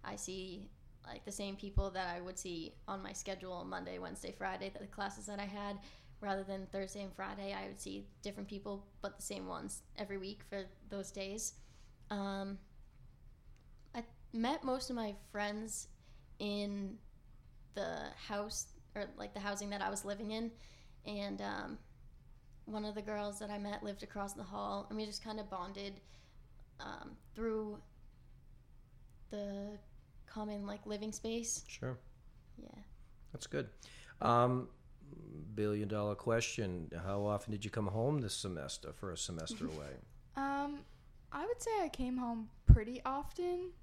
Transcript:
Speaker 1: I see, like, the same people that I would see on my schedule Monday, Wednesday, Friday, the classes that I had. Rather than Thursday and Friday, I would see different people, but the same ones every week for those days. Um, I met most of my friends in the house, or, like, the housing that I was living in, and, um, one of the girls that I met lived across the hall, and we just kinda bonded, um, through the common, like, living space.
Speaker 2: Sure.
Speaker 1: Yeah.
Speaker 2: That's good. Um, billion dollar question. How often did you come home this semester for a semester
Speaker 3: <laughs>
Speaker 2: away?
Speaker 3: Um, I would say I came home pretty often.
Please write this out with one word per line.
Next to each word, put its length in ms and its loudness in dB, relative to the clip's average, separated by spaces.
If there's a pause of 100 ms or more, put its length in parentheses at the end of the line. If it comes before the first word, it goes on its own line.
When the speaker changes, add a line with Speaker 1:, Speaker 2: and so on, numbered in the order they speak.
Speaker 1:
I 120 -4
see, 540 -6 (380)
like, 180 -10
the 60 -6
same 240 -2
people 360 4
that 240 0
I 60 -4
would 160 -6
see 380 -4 (120)
on 140 -2
my 120 -6
schedule 520 -4
Monday, 320 -4
Wednesday, 340 -4
Friday, 480 -2
the 80 -6
classes 380 -2
that 140 -4
I 60 -2
had. 340 -2 (420)
Rather 220 2
than 280 -2
Thursday 300 -2
and 120 -4
Friday, 400 -4
I 140 -2
would 140 -8
see 240 -4 (160)
different 260 -4
people, 380 -4 (160)
but 160 -2
the 60 -10
same 240 -2
ones 340 -4 (160)
every 220 -2
week 300 -6
for 160 -2 (240)
those 220 -4
days. 420 -2 (560)
Um, 480 0 (1400)
I 100 -2 (280)
met 320 4
most 260 4
of 60 2
my 180 2 (200)
friends 540 0 (520)
in 580 2 (760)
the 240 2 (300)
house, 400 0 (280)
or, 100 0 (120)
like, 160 -4
the 80 -4
housing 300 0
that 100 0
I 80 4
was 160 0
living 260 0
in, 200 0 (540)
and, 360 -2
um, 360 -2 (880)
one 200 -2
of 100 -2
the 60 -2
girls 380 0
that 120 -4
I 80 0
met 240 -2
lived 180 -2
across 320 -2
the 100 -6
hall, 460 -2
and 80 -2
we 80 2
just 180 -4
kinda 200 -2
bonded, 580 -4 (800)
um, 360 -6 (200)
through 440 2 (1500)
the 480 -2 (480)
common, 400 -2
like, 200 -4
living 260 0
space. 560 0
Speaker 2:
Sure. 300 -2 (600)
Speaker 1:
Yeah. 120 -12 (640)
Speaker 2:
That's 160 -6
good. 220 0 (520)
Um, 480 10 (840)
billion 320 6
dollar 280 4
question. 760 4 (160)
How 200 4
often 260 4
did 140 0
you 60 -2
come 160 4
home 340 6
this 120 2
semester 600 -2
for 180 -2
a 60 -2
semester 480 -2
Speaker 3:
<laughs> 0 -
Speaker 2:
away? 280 -2 (420)
Speaker 3:
Um, 440 2 (520)
I 140 -2
would 160 0
say 100 2 (100)
I 80 4
came 280 2
home 320 0 (160)
pretty 400 12
often. 680 2 (120)